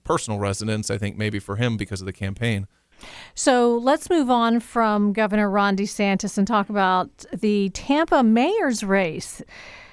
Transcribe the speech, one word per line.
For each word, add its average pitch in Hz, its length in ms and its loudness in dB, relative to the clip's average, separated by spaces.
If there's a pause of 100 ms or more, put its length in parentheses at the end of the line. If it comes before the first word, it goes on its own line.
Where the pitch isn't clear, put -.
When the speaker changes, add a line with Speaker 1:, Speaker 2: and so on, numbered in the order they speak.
Speaker 1:
personal 113 360 -2
resonance, 107 500 -2
I 110 80 -2
think, 101 200 -6
maybe 107 220 -4
for 101 160 -8
him 117 220 0
because 98 240 -6
of 95 40 -12
the 95 80 -8
campaign. 98 540 -4 (680)
Speaker 2:
So 240 420 2
let's 262 320 0
move 311 200 2
on 233 300 2
from 208 520 0
Governor 208 380 0
Ron 202 260 2
DeSantis 196 640 -2
and 196 100 2
talk 214 220 0
about 185 640 0
the 202 360 0
Tampa 294 540 2
mayor's 254 600 2
race. 190 580 -2 (520)